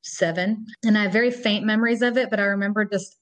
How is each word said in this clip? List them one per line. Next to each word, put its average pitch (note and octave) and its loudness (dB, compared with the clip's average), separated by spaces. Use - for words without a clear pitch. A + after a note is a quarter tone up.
seven, F3+ -2
and G#3+ 4
I G#3 2
have F#3+ 0
very A#3+ 4
faint G#3 -2
memories A3+ 2
of A#3+ 0
it, B3 0
but G#3+ 0
I G3+ 2
remember G3+ 0
just G3+ -6